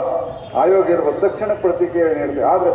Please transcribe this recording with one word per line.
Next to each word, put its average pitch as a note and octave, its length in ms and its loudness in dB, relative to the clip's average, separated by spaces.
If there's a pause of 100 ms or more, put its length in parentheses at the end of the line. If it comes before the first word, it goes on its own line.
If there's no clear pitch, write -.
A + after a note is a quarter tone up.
(560)
ಆಯೋಗ F3 340 4
ಇರ್ಬೋದು, D#3+ 400 0
ತಕ್ಷಣ G#3 240 -4
ಪ್ರತಿಕ್ರಿಯೆ E3+ 680 0
ನೀಡುತ್ತೆ. C#3 240 -4
ಆದ್ರೆ E3+ 320 2